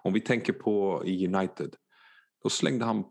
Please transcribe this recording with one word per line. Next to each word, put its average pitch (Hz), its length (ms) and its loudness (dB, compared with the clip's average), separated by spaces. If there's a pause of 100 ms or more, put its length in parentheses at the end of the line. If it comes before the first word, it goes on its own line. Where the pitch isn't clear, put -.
Om 95 100 2
vi 110 80 2
tänker 113 320 0
på 98 520 0
i 92 220 0
United, 92 480 -2 (680)
då 127 60 -2
slängde 123 360 0
han 110 260 0